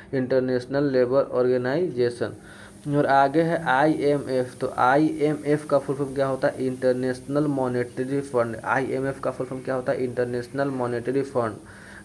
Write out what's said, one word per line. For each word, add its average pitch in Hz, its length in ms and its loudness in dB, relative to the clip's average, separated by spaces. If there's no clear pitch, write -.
इंटरनेशनल 131 800 0
लेबर 127 300 4
ऑर्गेनाइजेशन। 123 1000 0
और 143 200 2
आगे 139 340 6
है 165 280 0
आईएमएफ़। 131 880 2
तो 127 200 -4
आईएमएफ़ 147 880 2
का 143 120 2
full 139 180 -2
form 135 180 -4
क्या 135 120 0
होता 135 220 0
है? 131 180 -2
International 127 840 0
Monetary 131 720 -2
Fund। 117 340 0
आईएमएफ़ 131 640 -2
का 131 100 -2
फुल 131 160 -6
form 131 160 -10
क्या 131 120 -4
होता 131 180 -2
है? 127 120 -2
International 123 680 -4
Monetary 123 540 -2
Fund, 117 320 -2